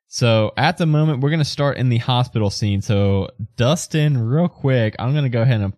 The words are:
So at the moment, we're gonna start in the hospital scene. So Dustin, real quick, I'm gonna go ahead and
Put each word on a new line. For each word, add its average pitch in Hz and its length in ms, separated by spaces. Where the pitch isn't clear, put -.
So 110 500
at 156 220
the 170 80
moment, 151 340
we're 143 80
gonna 156 160
start 143 320
in 127 120
the 117 100
hospital 120 500
scene. 101 320
So 98 460
Dustin, 151 600
real 131 300
quick, 117 500
I'm 123 160
gonna 147 160
go 117 140
ahead 120 180
and 98 160